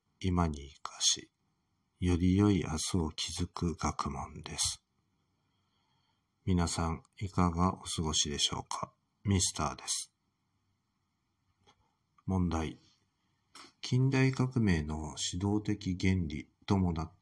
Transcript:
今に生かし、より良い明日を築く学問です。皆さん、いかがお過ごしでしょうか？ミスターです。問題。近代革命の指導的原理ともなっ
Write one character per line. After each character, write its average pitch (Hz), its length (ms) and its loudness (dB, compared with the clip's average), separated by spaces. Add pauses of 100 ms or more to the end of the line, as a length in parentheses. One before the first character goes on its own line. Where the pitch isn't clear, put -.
(200)
今 90 260 2
に 71 220 -6
生 - 140 -20
か - 180 -12
し、 - 300 0 (720)
よ 90 180 2
り 92 180 6
良 104 140 6
い 80 180 2
明 76 80 -2
日 - 220 -2
を 78 140 -2
築 - 600 -4
く - 20 -12
学 - 360 -4
問 71 320 -10
で 80 160 -10
す。 - 240 -2 (1600)
皆 87 240 2
さ 82 200 -2
ん、 80 140 -6 (140)
い 101 140 -6
か 87 200 2
が 87 220 2
お - 120 -14
過 - 180 -6
ご 78 100 -2
し - 160 0
で 71 100 -4
し - 140 0
ょ - 140 -6
う - 20 -10
か？ - 240 -8 (320)
ミ 98 160 4
ス - 140 0
タ 76 140 -2
ー - 80 -8
で - 120 -10
す。 - 240 -6 (2250)
問 92 240 0
題。 80 280 -4 (1000)
近 131 300 2
代 131 220 4
革 127 240 0
命 92 260 4
の 76 320 -6 (180)
指 90 100 -4
導 104 220 2
的 95 340 -4
原 92 280 4
理 73 200 -8 (200)
と 101 100 4
も 92 160 4
な 80 120 -4
っ - 180 -10